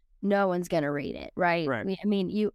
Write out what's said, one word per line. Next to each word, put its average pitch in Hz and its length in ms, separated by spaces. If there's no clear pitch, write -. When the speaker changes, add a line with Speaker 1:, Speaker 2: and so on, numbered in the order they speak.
Speaker 1:
no 202 240
one's 180 220
gonna 147 220
read 143 240
it, - 200
right? 170 320
Speaker 2:
Right. 120 180
Speaker 1:
We, 190 160
I 202 60
mean, 196 220
you, 208 260